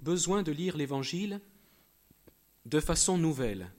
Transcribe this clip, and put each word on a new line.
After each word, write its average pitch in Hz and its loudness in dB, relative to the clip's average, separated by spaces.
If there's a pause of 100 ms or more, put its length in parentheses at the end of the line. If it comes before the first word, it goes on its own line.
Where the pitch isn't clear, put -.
besoin 175 2
de 156 -2
lire 165 -2
l'Évangile 151 -2 (1300)
de 127 2
façon 170 2
nouvelle, 123 0